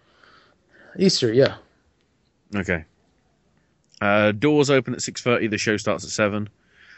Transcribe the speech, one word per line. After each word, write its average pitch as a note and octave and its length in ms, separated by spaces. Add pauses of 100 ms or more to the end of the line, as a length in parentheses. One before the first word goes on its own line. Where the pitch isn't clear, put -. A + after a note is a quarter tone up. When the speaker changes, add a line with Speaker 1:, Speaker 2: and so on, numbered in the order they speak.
(1000)
Speaker 1:
East F#3+ 180
Street, A2+ 180
yeah. B2+ 220 (1000)
Speaker 2:
Okay. F2 300 (1160)
Uh, G#2 320
doors C#3+ 380
open C3 240
at - 80
six - 200
thirty. A2+ 260
The G#2 100
show G#2+ 200
starts G2+ 260
at - 60
seven. G#2 380 (500)